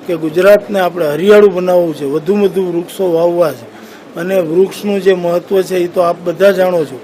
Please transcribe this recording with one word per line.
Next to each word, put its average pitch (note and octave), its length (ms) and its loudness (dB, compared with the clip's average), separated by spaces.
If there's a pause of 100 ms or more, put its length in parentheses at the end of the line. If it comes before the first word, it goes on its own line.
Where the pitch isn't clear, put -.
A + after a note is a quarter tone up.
કે F3+ 100 -6 (100)
ગુજરાતને G3 560 2
આપણે F3 340 -2
હરિયાળું G3+ 420 4
બનાવવું F3+ 440 0
છે, D3 60 -6
વધુ D3+ 280 -2 (100)
વધુ F#3+ 180 0 (100)
વૃક્ષો F3 320 -6 (140)
વાવવા F3 400 2
છે. A2+ 80 -20 (540)
અને F#3 160 -4 (160)
વૃક્ષનું F#3+ 500 -2
જે F#3 140 2
મહત્ત્વ F3 480 -2
છે F3+ 200 -4
એ F3 40 -4
તો F3 140 -4
આપ E3+ 240 0
બધા F3+ 340 2
જાણો F3+ 260 0
છો B2+ 180 -14